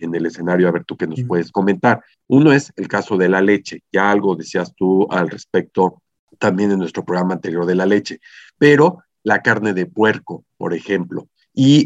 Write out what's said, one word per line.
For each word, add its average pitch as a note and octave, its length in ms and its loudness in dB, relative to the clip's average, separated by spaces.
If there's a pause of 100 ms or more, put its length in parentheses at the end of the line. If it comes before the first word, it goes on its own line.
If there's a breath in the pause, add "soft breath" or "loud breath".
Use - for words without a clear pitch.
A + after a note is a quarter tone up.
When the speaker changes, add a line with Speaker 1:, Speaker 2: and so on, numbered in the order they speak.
Speaker 1:
en E2+ 140 -8
el E2 100 -4
escenario, F2+ 420 -2
a F2 40 0
ver F2 140 -4
tú - 120 -14
qué F2 80 -6
nos D#2+ 140 -8
Speaker 2:
Ujú. B2 80 -6
Speaker 1:
puedes E2+ 240 -4
comentar. G2+ 500 0 (260 loud breath)
Uno C#3 260 6
es C#3 240 0
el F#2+ 100 -6
caso G2+ 300 -4
de F#2 120 2
la F#2+ 120 2
leche, G2+ 500 -2
ya G2 180 2
algo G2 260 0
decías F2 400 -8
tú F#2+ 360 2
al F2 180 -2
respecto - 720 -4 (380)
también G3+ 320 0
en G3 80 0
nuestro - 260 -8
programa F2+ 300 -2
anterior F2 300 -6
de F2+ 100 0
la F#2 100 0
leche, G2+ 340 -2 (380 loud breath)
pero D3 460 4 (200)
la G#2 180 0
carne G#2+ 320 0
de F2+ 120 -2
puerco, G#2+ 580 -2 (140)
por F2+ 160 -6
ejemplo, F2 540 -6 (260)
y C#3 320 4